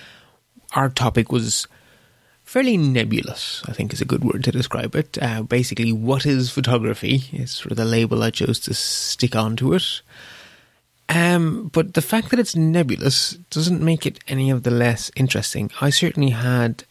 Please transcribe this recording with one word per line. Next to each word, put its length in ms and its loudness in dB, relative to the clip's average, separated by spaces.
Our 140 2
topic 420 2
was 380 -2
fairly 340 2
nebulous, 920 0
I 40 -8
think 200 -4
is 80 -6
a 60 -2
good 180 0
word 200 0
to 80 0
describe 440 -4
it. 240 -4
Uh, 220 -2
basically, 500 0
what 320 0
is 260 2
photography 800 0
is 200 -6
sort 220 -8
of 40 -6
the 80 0
label 380 2
I 80 0
chose 300 -2
to 120 -6
stick 640 -2
onto 380 0
it. 260 -2
Um, 640 2
but 220 0
the 80 2
fact 280 0
that 80 2
it's 160 0
nebulous 800 2
doesn't 320 0
make 240 2
it 220 -8
any 200 0
of 140 2
the 80 0
less 460 2
interesting. 520 0
I 100 2
certainly 400 2
had 600 0